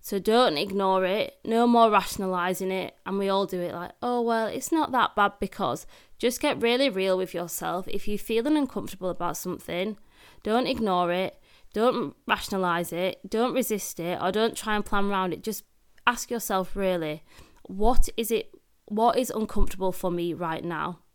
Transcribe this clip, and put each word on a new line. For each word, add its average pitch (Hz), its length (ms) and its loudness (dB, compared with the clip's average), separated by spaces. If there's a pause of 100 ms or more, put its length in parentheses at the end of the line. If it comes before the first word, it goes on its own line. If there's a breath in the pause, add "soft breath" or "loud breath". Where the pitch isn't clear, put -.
So - 180 -6
don't 214 400 4
ignore 190 460 2
it, 190 400 -2
no 233 220 4
more 233 240 6
rationalising 185 800 0
it, 190 260 -6 (100)
and 196 120 -4
we 196 100 -2
all 196 180 0
do 180 140 -6
it, 175 140 -6
like, 175 180 -12 (100)
"Oh, 240 180 -2
well, 226 260 0
it's - 260 -6
not 311 200 0
that 247 220 0
bad 202 260 4
because," 160 460 -4 (320 soft breath)
just 247 220 -2
get 285 200 0
really 247 300 2
real 190 260 0
with 185 160 -4
yourself. 170 560 -6
If - 180 -2
you're - 120 0
feeling 233 380 0
uncomfortable 202 520 -4
about 170 300 -4
something, 180 580 -6 (460 soft breath)
don't 233 240 0
ignore 190 440 0
it, 180 300 -2 (320 soft breath)
don't 220 420 0 (120)
rationalise 180 680 0
it, 175 260 -4 (100)
don't 233 260 0
resist 220 440 -4
it, 175 220 -4
or 180 100 0
don't 220 260 0
try 214 200 -4
and 208 80 -2
plan 202 220 2
around 185 260 -2
it. - 100 -8
Just - 220 -8 (420)
ask 240 240 0
yourself, 202 460 -2
really, 175 460 -2 (400 loud breath)
what 214 540 6
is 226 140 -4
it, - 240 -2 (300)
what 220 340 2
is 254 120 -2
uncomfortable 196 600 4
for 185 200 -4
me 175 240 -2
right 160 300 -6
now? 160 360 -6 (140)